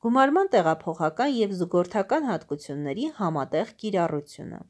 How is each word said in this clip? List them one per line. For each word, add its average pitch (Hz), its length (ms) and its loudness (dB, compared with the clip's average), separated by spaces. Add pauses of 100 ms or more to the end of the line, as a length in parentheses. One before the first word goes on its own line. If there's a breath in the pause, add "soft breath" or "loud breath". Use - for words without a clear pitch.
Գումարման 277 460 4
տեղափոխական 165 800 2
և 208 240 0
զուգորդական 180 720 0
հատկությունների 147 840 -6
համատեղ 160 600 -2
կիրառությունը։ 170 840 -4 (100)